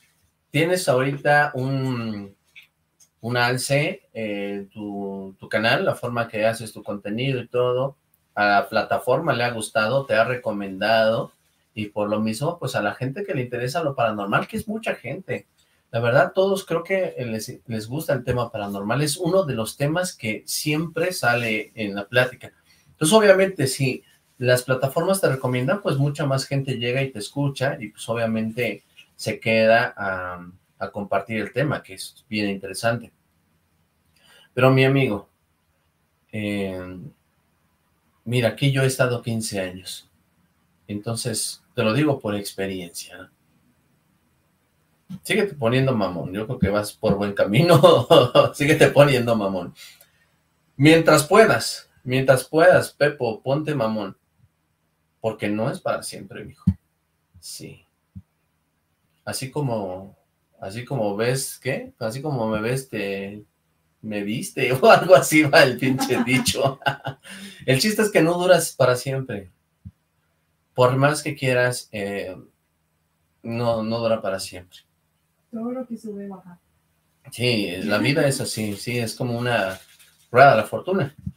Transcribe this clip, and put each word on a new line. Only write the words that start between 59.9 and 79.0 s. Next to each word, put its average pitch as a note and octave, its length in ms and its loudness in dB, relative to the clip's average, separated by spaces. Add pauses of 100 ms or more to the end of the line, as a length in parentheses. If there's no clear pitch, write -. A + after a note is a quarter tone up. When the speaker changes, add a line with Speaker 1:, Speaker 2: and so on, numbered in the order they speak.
Speaker 1:
así G2 240 -10
como G#2+ 320 -4
ves, B2 460 -2
¿qué? G3+ 380 -8
Así A#2+ 220 -6
como B2+ 280 -2
me G#2+ 100 -2
ves, A#2 300 -4
te, G2+ 560 -8 (560)
me G#2 220 -6
viste, B2 500 -2
<laughs> - 80 0
o A3+ 80 8
algo F3+ 260 8
así D#3 280 6
va C#3 200 6
el B2 140 2
pinche C3 460 0
dicho. B2+ 560 0 (440)
<laughs> - 420 -18
El C3 140 2
chiste G#3+ 220 2
es G#3 100 2
que E3 100 4
no E3 120 4
duras F3 420 4
para B2 200 4
siempre. B2 560 -6 (1200)
Por B2 240 4
más D3 260 2
que C#3 120 -6
quieras, B2 580 0
eh, G2 420 -8 (1080)
no, A#2 400 -2
no A2+ 160 -4
dura A2+ 220 0
para F#2+ 180 -4
siempre. - 400 -14 (720)
Speaker 2:
Todo A#3 180 -8
lo B3+ 140 -8
que A#3 120 -12
sube, G3+ 300 -12
baja. F3+ 320 -18 (720)
Speaker 1:
Sí, G#2+ 520 -2
la G#2 160 0
vida D3 280 2
es C3 140 -2
así, G#2+ 340 -6
sí, A#2+ 220 -6
es A2+ 160 -4